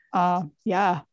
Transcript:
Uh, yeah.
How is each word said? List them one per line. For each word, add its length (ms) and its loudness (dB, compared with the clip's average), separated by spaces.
Uh, 320 0
yeah. 360 0